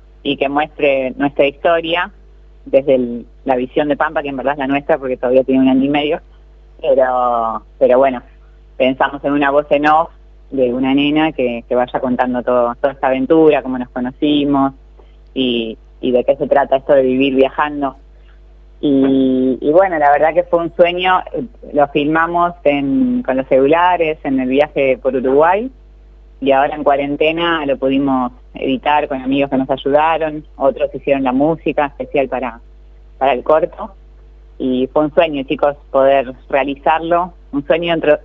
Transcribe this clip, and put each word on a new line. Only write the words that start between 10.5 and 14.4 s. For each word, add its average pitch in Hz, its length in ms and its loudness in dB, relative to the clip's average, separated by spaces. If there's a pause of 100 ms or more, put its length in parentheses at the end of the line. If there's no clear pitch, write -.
una 131 200 0
nena 147 400 0
que, 120 340 -4
que 123 80 -2
vaya 123 240 -2
contando 123 420 -2
todo, 120 340 0
toda 135 180 -4
esta 135 140 -4
aventura, 139 540 4
cómo 127 160 -6
nos 123 120 -8
conocimos 139 840 -2 (600)